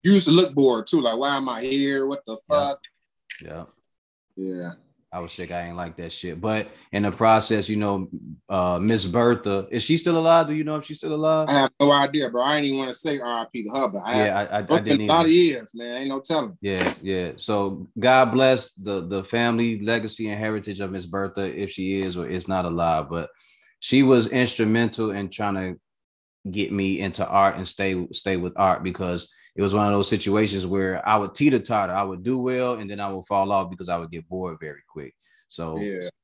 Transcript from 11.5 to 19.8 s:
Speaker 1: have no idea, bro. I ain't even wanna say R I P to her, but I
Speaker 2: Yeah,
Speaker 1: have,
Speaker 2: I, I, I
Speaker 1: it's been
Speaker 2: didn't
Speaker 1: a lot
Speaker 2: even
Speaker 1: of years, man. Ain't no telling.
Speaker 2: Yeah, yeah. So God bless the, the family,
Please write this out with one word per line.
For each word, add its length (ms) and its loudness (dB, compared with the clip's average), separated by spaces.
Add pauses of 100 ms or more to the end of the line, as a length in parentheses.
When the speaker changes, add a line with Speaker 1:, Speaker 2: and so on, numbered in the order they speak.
Speaker 1:
have 260 4
no 100 6
idea, 400 2
bro. 140 0
I 120 2
ain't 100 0
even 120 0
wanna 160 -6
say 240 -4
R 220 -4
I 120 -6
P 120 -8
to 60 -8
her, 180 0
but 160 -6
I 80 -2
Speaker 2:
Yeah, 120 4
Speaker 1:
have, 120 0
Speaker 2:
I, 40 2
I, 180 -2
I 40 -2
Speaker 1:
it's 80 -6
been 140 4
Speaker 2:
didn't 160 2
Speaker 1:
a 60 0
lot 140 4
Speaker 2:
even 60 4
Speaker 1:
of 60 6
years, 420 4
man. 220 -10
Ain't 120 -6
no 120 -4
telling. 400 -4
Speaker 2:
Yeah, 420 -2
yeah. 340 -2
So 520 -2 (100)
God 340 6
bless 420 4
the, 340 -6
the 160 -4
family, 560 0